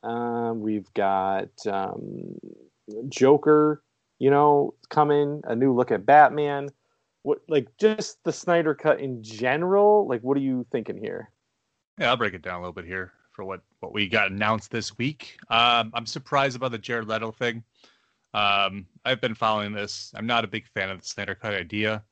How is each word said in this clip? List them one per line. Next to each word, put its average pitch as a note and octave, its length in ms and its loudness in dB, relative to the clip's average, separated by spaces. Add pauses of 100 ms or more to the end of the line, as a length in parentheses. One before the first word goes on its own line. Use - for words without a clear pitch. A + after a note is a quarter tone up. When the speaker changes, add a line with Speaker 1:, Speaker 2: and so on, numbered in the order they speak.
Speaker 1:
Um, A#2 580 -4
we've G#2+ 320 -4
got, G2 560 -2 (180)
um, - 680 -8 (720)
Joker, D3+ 720 4 (340)
you C3 120 4
know, C#3+ 460 4 (120)
coming, D3 560 2
a A2+ 120 -4
new C3 180 4
look B2 180 2
at A#2 140 -2
Batman. C#3+ 640 6 (540)
What, C#3+ 260 -2
like, C#3 180 2 (100)
just G#3+ 460 0
the E3 80 -2
Snyder E3 420 0
Cut - 280 2
in B2+ 200 -6
general, F3 880 2
like, A#2+ 140 -2
what C3+ 160 0
are C#3 40 0
you B2+ 300 -2
thinking G#2+ 260 -6
here? F#2+ 320 -10 (720)
Speaker 2:
Yeah, C#3 100 0
I'll B2 80 2
break G#2+ 160 -2
it F2 80 -14
down F2+ 140 -10
a F2 40 -8
little F2+ 140 -10
bit F2 120 -12
here F#2 260 -10 (200)
for G#2 120 -16
what, F#2+ 180 -12 (200)
what - 120 -14
we G#2 140 -2
got G2 240 0
announced G#2 400 -2
this A2+ 260 -8
week. C#3 400 -8 (120)
Um, A#2 440 2
I'm A#2 120 -6
surprised C#3 500 -2
about B2 160 -4
the A2+ 60 -8
Jared A2 320 -6
Leto A2 220 -4
thing. A#2 320 -4 (680)
Um, G2+ 540 0 (160)
I've B2 160 -2
been A2+ 160 -4
following G#2+ 380 -2
this. G#2 420 -10
I'm A2 100 -8
not A#2 200 0
a - 20 -8
big G#2+ 220 -10
fan F#2+ 200 -4
of F#2+ 120 -10
the - 40 -20
Snyder G2 300 -8
Cut G#2+ 180 -8
idea. G#2 480 -4 (100)